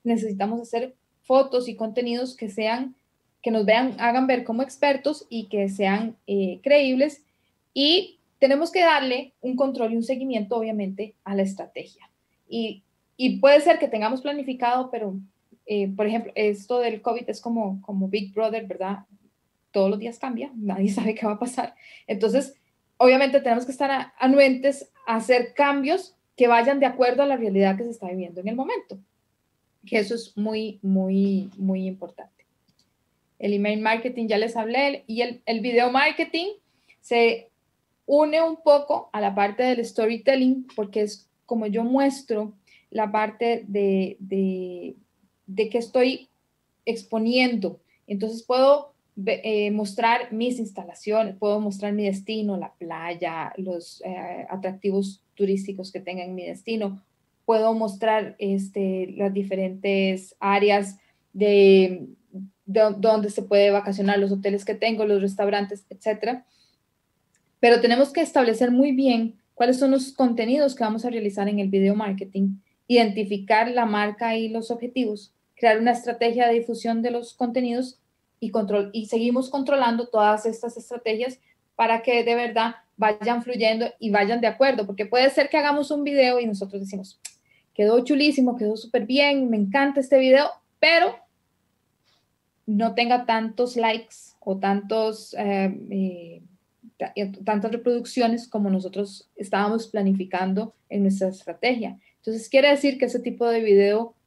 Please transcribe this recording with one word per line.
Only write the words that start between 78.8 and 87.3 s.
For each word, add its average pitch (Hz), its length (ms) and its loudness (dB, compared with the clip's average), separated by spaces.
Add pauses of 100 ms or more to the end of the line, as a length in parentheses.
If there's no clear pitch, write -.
y 214 140 -6
seguimos 247 440 0
controlando 262 580 0
todas 214 380 2
estas 233 300 -6
estrategias 240 640 -6 (360)
para 226 260 2
que 240 220 2
de 233 100 0
verdad 233 420 -2 (200)
vayan 214 460 0
fluyendo 226 440 0 (120)
y 220 120 -4
vayan 208 300 2
de 226 80 2
acuerdo, 247 360 2
porque 202 220 -6
puede 254 240 4
ser 285 180 2
que - 80 0
hagamos 294 340 0
un 294 140 -2
video 254 360 4
y 233 60 -2
nosotros 196 340 -6
decimos, 196 400 -12 (520)